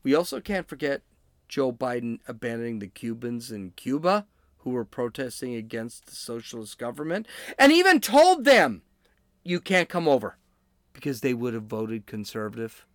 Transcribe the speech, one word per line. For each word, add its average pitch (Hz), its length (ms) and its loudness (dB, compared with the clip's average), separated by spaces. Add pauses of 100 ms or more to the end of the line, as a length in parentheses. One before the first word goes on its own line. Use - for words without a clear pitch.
we 135 140 4
also 180 240 -2
can't 190 260 -6
forget 139 360 -6 (440)
Joe 135 240 -2
Biden 120 560 -6
abandoning 117 540 -8
the 101 80 -10
Cubans 117 640 -10
in 98 200 -10
Cuba 175 540 -2 (320)
who 127 120 -8
were 120 160 -4
protesting 123 680 -8
against 113 520 -10
the - 100 -20
socialist 117 600 -12
government, 156 520 -6 (280)
and 277 140 8
even 349 300 6
told 311 440 6
them, 160 380 6 (640)
"You 175 160 -2
can't 180 280 0
come 170 200 0
over," 117 300 2 (540)
because 131 280 -6
they 123 140 0
would 117 200 -4
have 110 100 -8
voted 110 420 -6
conservative. 110 800 -10 (100)